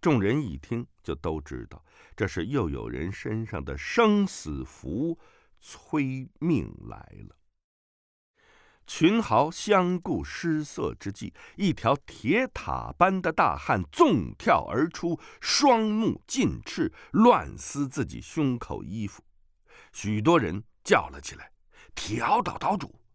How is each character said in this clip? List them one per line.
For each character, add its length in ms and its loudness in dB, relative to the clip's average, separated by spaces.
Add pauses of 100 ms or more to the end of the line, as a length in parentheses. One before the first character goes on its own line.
众 180 4
人 220 2
一 160 -8
听 300 -8 (160)
就 100 -6
都 260 -6
知 280 -12
道， 180 -20 (300)
这 120 -2
是 200 -4
又 200 0
有 220 -6
人 220 -6
身 340 -6
上 180 -8
的 140 -8
生 480 4
死 400 -8
符 540 -6 (440)
催 640 -6 (120)
命 360 0 (140)
来 80 -14 (320)
了。 80 -20 (1500)
群 340 4
豪 280 4
相 520 2
顾 220 -2
失 420 -2
色 300 -4
之 160 -8
际， 220 -12 (220)
一 160 2
条 240 2 (100)
铁 420 0
塔 500 -6
般 240 4
的 100 -2
大 240 2
汉 260 -2 (100)
纵 460 4
跳 280 2
而 240 0
出， 280 -4 (220)
双 440 4
目 440 0
尽 380 0
赤， 260 -4 (200)
乱 460 6
撕 300 -6
自 160 -4
己 160 -8
胸 400 -2
口 240 -10
衣 240 -8
服。 160 -14 (680)
许 280 -4
多 180 6
人 240 -4 (200)
叫 260 2
了 120 -16
起 140 -14
来 160 -20 (420)
：“铁 280 -6
凹 200 2
岛 160 -4
岛 180 0
主！ 240 -10 (160)